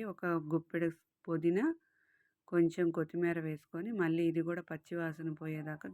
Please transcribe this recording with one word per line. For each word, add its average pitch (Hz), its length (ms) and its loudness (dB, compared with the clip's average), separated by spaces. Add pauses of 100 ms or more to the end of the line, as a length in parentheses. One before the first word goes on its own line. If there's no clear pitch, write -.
ఒక 185 180 -8 (240)
గుప్పెడు 165 420 0 (360)
పుదీనా, 170 400 2 (840)
కొంచెం 170 420 4
కొత్తిమీర 170 500 0
వేసుకొని, 160 520 -6
మళ్ళీ 170 360 2
ఇది 165 140 2
కూడా 175 200 -4
పచ్చి - 340 -10
వాసన 160 360 -4
పోయేదాకా 156 600 -8